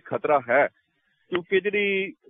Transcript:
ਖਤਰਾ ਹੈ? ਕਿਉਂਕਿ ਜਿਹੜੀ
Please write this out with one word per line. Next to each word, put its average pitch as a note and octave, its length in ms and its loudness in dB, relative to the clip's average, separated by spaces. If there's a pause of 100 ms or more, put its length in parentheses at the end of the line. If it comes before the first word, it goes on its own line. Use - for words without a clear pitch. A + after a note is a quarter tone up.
ਖਤਰਾ C#3+ 440 0
ਹੈ? B2+ 180 4 (640)
ਕਿਉਂਕਿ F#3 320 0
ਜਿਹੜੀ G3 520 -2 (160)